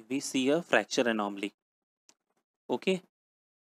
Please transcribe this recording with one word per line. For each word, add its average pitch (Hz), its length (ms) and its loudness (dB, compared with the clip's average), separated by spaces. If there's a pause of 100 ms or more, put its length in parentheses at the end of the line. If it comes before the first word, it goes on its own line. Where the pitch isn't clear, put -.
(120)
We 139 100 -2
see 131 260 0
a 156 160 4
fracture 120 440 2
anomaly, 101 420 -2 (1200)
ओके, 175 300 0 (640)